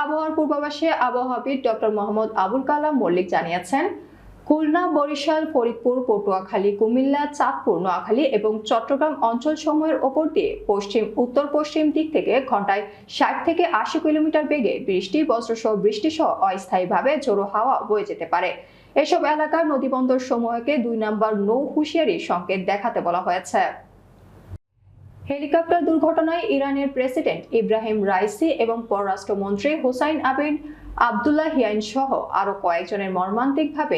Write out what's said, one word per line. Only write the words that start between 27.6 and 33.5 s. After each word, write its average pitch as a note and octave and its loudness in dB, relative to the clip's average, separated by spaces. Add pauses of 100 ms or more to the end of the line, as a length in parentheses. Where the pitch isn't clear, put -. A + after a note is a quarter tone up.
ইব্রাহিম G#3+ 0
রাইসি G#3 2 (160)
এবং A3+ 0 (120)
পররাষ্ট্রমন্ত্রী G3+ -2 (120)
হুসাইন D4 0 (120)
আবিন D4 0 (540)
আবদুল্লাহিয়ান C4 2 (120)
সহ C4+ 0 (300)
আরও G3 0 (120)
কয়েকজনের F#3 -2
মর্মান্তিকভাবে C#4 0